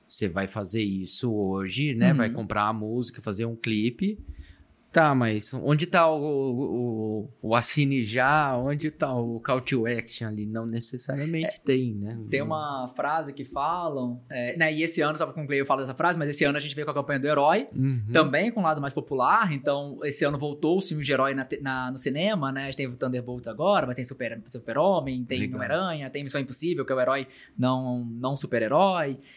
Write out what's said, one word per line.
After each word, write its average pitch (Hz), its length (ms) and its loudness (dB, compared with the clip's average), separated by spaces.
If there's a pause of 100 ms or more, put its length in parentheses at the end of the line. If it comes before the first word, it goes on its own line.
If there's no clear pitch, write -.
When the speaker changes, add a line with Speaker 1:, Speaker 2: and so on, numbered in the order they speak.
Speaker 1:
Você - 200 -2
vai 95 180 -2
fazer 104 360 -4
isso 98 500 -2
hoje, 98 600 0
né? 165 180 6
Speaker 2:
Uhum. 147 60 6
Speaker 1:
Vai 113 120 2
comprar 107 380 -2
a 110 40 0
música, 110 500 -4
fazer 107 220 -4
um 117 120 -4
clipe. 120 640 0 (720)
Tá, 151 220 6
mas 110 400 2
onde 147 320 2
tá 170 200 6
o, 156 140 2
o, 120 1120 -2 (100)
o 113 140 2
assine 135 500 4
já? 131 540 2
Onde 147 320 -2
tá 143 240 -2
o 117 260 -2
call 127 220 0
to 120 240 2
action 117 420 -4
ali? 107 160 -4
Não 113 220 -4
necessariamente 139 800 -4 (100)
Speaker 2:
É, - 80 -20
Speaker 1:
tem, 127 300 2
né? 107 240 -6 (100)
Speaker 2:
tem 135 140 0
uma 147 520 -4
frase 143 380 -2
que 139 100 -12
falam, 139 840 -2
é, 123 300 -6
né, 156 120 2
e 151 120 -2
esse 165 180 0
ano, 151 160 2
só 160 80 0
pra - 80 -6
concluir, 139 280 -2
eu 135 40 0
falo 139 160 2
dessa 131 140 -6
frase, 170 240 2
mas 147 100 -2
esse 143 160 0
ano 143 140 2
a - 20 -2
gente 143 140 -4
veio 147 100 -4
com 151 60 -4
a 143 40 -6
campanha 143 260 0
do 139 60 0
Herói, 151 480 4
Speaker 1:
Uhum. 131 280 2 (100)
Speaker 2:
também 160 400 4
com 226 80 -2
um 180 40 0
lado 151 180 2
mais 135 100 -4
popular, 147 640 2
então 143 500 -2
esse 143 220 0
ano 143 100 0
voltou 147 400 0
o 196 60 4
filme 151 200 -4
de 135 80 -4
herói 135 220 2
na 131 140 -4
te-, 139 160 -8
na, 131 280 -4
no 131 60 -8
cinema, 147 560 0
né? 135 120 -6
A - 20 -6
gente 135 100 -6
teve 131 160 -4
o 123 40 -12
Thunderbolts 123 520 -4
agora, 156 380 2
mas 123 100 -4
tem 143 80 -6
Super, 127 400 -8
Super-Homem, 135 800 0
tem 127 160 -2
Speaker 1:
Legal. 127 180 -2
Speaker 2:
Homem-Aranha, 147 520 -2
tem 143 120 -8
Missão 143 160 -4
Impossível, 139 460 -2
que 151 80 -2
é - 20 2
o 127 60 2
herói 131 260 2 (320)
não, 127 460 0
não 120 320 -4
super-herói. 143 840 2 (180)